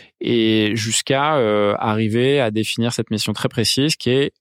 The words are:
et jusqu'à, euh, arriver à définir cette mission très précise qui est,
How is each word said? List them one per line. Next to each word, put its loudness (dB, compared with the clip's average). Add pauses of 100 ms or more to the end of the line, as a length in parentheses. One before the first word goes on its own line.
(200)
et 2
jusqu'à, 0
euh, 2
arriver 0
à 0
définir -2
cette -6
mission -2
très -4
précise 0
qui -4
est, 2